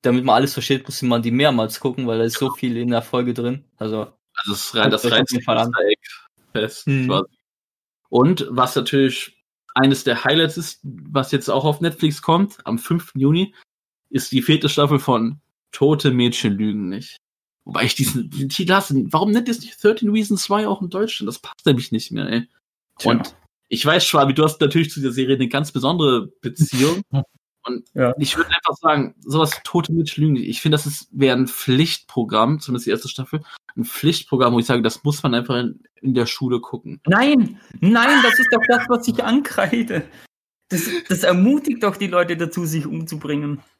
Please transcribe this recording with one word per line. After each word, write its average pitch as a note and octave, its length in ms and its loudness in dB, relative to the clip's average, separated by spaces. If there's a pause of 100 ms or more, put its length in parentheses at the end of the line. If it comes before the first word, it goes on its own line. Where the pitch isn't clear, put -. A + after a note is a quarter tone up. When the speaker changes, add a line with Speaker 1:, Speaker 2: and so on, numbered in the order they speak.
Speaker 1:
damit B2+ 240 2
man A#2 100 6
alles C#3 180 2
versteht, C3+ 320 -2
muss - 180 -10
man A#2+ 180 2
die A2+ 100 -2
mehrmals B2 480 2
gucken, B2+ 280 -4
weil A2+ 100 -2
da A2+ 80 2
ist A2+ 140 -4
so C3+ 80 0
Speaker 2:
Genau. C3 80 -4
Speaker 1:
viel A#2+ 220 -4
in A#2+ 120 -2
der A2+ 140 0
Folge B2 320 -2
drin. B2 280 -6 (140)
Also, G#2+ 300 -6 (260)
Speaker 2:
Also - 200 -6
es - 200 -8
rei-, A2+ 80 0
Speaker 1:
guckt - 120 4
Speaker 2:
das G#2+ 120 -2
Speaker 1:
euch A#2+ 60 2
auf A2+ 80 2
Speaker 2:
reinste B2+ 160 -2
Speaker 1:
jeden A#2+ 100 -4
Fall A2+ 140 0
an. A#2 100 0
Speaker 2:
Easter G2+ 180 0
Egg G#2+ 140 0 (500)
fest, - 360 -4
Speaker 1:
Mhm. C3+ 200 0
Speaker 2:
quasi. F#2+ 200 0 (840)
Und C#3 400 2
was B2+ 260 0
natürlich C3 600 0 (380)
eines C3 280 2
der A#2+ 200 -2
Highlights D#3 340 2
ist, - 260 -10
was C#3 480 -4
jetzt C3+ 180 -2
auch C3+ 160 0
auf D3 140 0
Netflix D#3+ 440 -2
kommt, F#3 420 0
am A#2 140 -2
fünften - 400 -4
Juni, D#3+ 340 2 (560)
ist - 220 -4
die C3+ 100 2
vierte D3+ 280 2
Staffel C#3+ 300 2
von A#2+ 400 -2 (320)
Tote D3 400 2
Mädchen A#2+ 460 0
lügen G#2 320 -4
nicht. - 280 -10 (480)
Wobei - 200 -2
ich A#2+ 100 -2
diesen, B2+ 340 -4
den C#3 200 -6
Titel F#3 240 0
hasse. G3 200 0 (180)
Warum F#3+ 200 2
nennt A#3 160 2
ihr A#3 60 -2
es A#3 80 -6
nicht - 180 -20
thirteen G#3+ 320 2
Reasons G#3 380 0
Why G#3 160 0
auch G3 160 -2
in F3+ 80 -6
Deutschland? G#3 400 -6
Das - 100 -12
passt - 260 -12
nämlich C3 260 2
nicht A2 200 -4
mehr, G#2+ 180 -6
ey. A#2 180 -2 (520)
Speaker 3:
Tja. A2+ 120 2
Speaker 2:
Und A#2 240 -2 (340)
ich A#2 140 -2
weiß, D#3 220 4
Schwabi, C#3 300 2
du D3+ 80 4
hast D#3 180 0
natürlich D#3 300 2
zu - 100 -10
der C3 120 -2
Serie C3 220 0
eine B2 120 0
ganz D3 240 -4
besondere C3+ 560 0 (140)
Beziehung. D#3 600 0 (100)
Speaker 1:
<laughs> C#3 140 -2 (400)
Speaker 2:
Und A#2+ 200 -8 (100)
Speaker 3:
Ja. B2+ 240 2
Speaker 2:
ich C3+ 160 -2
würde D#3+ 140 0
einfach D#3+ 300 0
sagen, D3+ 420 0
sowas D3+ 420 0
Tote E3 300 -2
Mädchen D#3 320 -2
lügen D3+ 80 4
nicht. A#2+ 160 -2
Ich A#2 120 -6
finde, D3+ 140 2
das D3 100 -2
ist, D3 280 -8
wäre C3 240 4
ein B2+ 100 2
Pflichtprogramm, B2+ 1120 0
zumindest A#2+ 280 -6
die - 40 -4
erste A#2 160 -4
Staffel, D3 340 -8 (360)
ein A#2 80 -4
Pflichtprogramm, C3 680 0
wo A#2+ 60 4
ich A#2 60 0
sage, A#2+ 160 2
das A2+ 240 -2
muss D3 180 -2
man C3 100 0
einfach A#2+ 220 -2
in, B2 260 -4 (200)
in C3 120 0
der A#2+ 120 2
Schule B2 340 -2
gucken. - 480 -12
Speaker 3:
Nein, B3 500 2 (220)
nein, A#3 420 4
das A#3 160 4
ist - 160 4
doch A3+ 140 2
das, A#3+ 220 2
was A#3+ 180 0
ich A#3+ 160 0
ankreide. A3+ 800 0 (680)
Das, E3+ 120 0 (260)
das F#3 160 -2
ermutigt A#3+ 600 4
doch G3 120 0
die G3+ 120 -4
Leute F3 280 0
dazu, E3+ 300 -4
sich D#3 200 -4
umzubringen. D3 760 -6 (180)